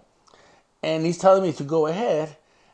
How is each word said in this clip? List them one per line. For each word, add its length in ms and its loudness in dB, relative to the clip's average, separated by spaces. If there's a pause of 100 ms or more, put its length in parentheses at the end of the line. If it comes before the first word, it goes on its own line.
(840)
And 240 -2
he's 120 -2
telling 240 6
me 120 -2
to 100 -8
go 220 0
ahead, 500 -4 (380)